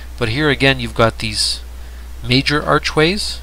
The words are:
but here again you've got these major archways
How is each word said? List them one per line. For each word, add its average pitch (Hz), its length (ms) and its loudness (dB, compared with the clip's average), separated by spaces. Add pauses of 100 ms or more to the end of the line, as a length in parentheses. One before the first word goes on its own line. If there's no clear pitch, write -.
(200)
but 117 100 0
here 147 200 2
again 135 300 4
you've 117 140 -6
got 113 260 2
these 107 420 -4 (680)
major 135 340 2
archways 156 800 2